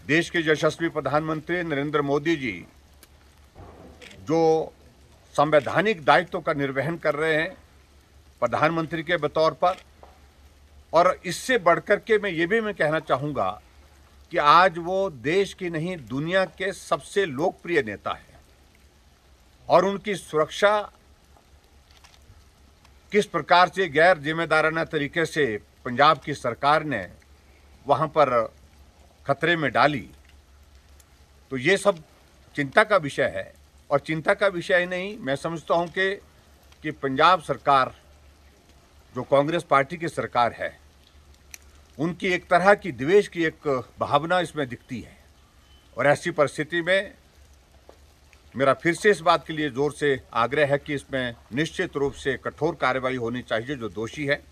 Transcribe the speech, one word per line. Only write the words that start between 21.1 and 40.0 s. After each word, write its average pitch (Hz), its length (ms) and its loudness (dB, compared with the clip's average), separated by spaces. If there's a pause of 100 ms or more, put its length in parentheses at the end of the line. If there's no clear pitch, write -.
किस 208 140 2
प्रकार 175 420 4
से 190 200 -4
गैर 160 300 4
जिम्मेदाराना 156 680 0
तरीके 156 400 -2
से 147 200 -2 (380)
पंजाब 139 340 4
की 147 160 -8
सरकार 139 520 -2
ने 107 200 -6 (800)
वहाँ 151 220 0
पर 147 260 2 (920)
खतरे 160 300 0
में 143 160 -2
डाली, 117 360 0 (1400)
तो 135 60 -6
ये 165 180 2
सब 190 260 -2 (540)
चिंता 147 280 2
का 208 140 2
विषय 135 360 -2
है। 95 180 -10 (380)
और 143 100 2
चिंता 160 340 -2
का 202 140 0
विषय 175 320 0
ही 180 60 -2
नहीं, 185 320 -8
मैं 135 180 -4
समझता 165 380 -4
हूँ 170 140 0
कि, 190 260 -2 (680)
कि 156 80 -4
पंजाब 151 500 2
सरकार 131 520 0 (1200)
जो 127 100 -8
कांग्रेस 147 380 2
पार्टी 139 340 0
की 160 120 -6